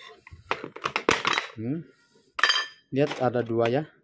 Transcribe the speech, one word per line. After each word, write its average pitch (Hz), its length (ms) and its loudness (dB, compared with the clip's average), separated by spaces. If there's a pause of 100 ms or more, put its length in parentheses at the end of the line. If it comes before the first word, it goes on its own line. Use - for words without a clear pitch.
(1600)
Hmm. 135 240 -4 (1120)
Lihat, 143 240 2
ada 123 240 2
dua, 117 240 2
ya. 135 240 0 (140)